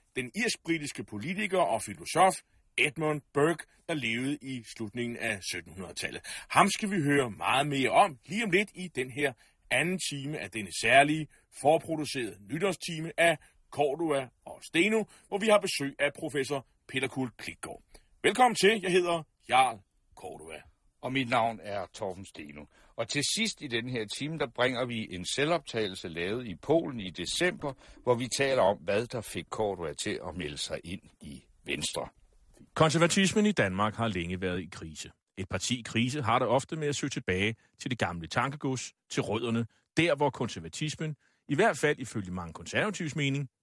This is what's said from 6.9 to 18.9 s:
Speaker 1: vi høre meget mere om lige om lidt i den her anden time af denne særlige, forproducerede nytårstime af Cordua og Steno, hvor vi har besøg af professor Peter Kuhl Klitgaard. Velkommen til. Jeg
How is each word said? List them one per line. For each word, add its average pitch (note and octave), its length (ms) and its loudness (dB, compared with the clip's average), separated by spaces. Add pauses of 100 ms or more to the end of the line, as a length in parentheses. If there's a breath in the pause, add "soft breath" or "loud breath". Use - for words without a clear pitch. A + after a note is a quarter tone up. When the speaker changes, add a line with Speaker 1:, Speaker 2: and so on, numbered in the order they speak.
Speaker 1:
vi F#3+ 120 2
høre C#3 280 4
meget A2 360 2
mere C3+ 240 2
om E3+ 360 6
lige G3+ 180 -2
om G3+ 60 -2
lidt G3 240 2
i F3+ 140 -10
den C3 220 -4
her C#3 220 0 (380 soft breath)
anden E3 300 2 (100)
time C#3+ 280 -6
af - 120 -8
denne G#2 200 -6 (100)
særlige, C#3+ 480 6 (320 soft breath)
forproducerede D3+ 760 0 (140)
nytårstime D#3+ 680 -4
af E3 180 6 (320 soft breath)
Cordua C#3+ 580 0 (160)
og - 180 -16
Steno, G#3 420 2 (240 soft breath)
hvor G3+ 100 -4
vi G#3 80 0
har G#3 120 8
besøg C#3+ 400 -2
af C#3+ 200 2
professor C#3 480 -4 (220)
Peter C3 200 -2
Kuhl C3 220 -2
Klitgaard. - 520 -12 (400 soft breath)
Velkommen A3+ 320 6
til. G#3 280 4
Jeg F3+ 100 0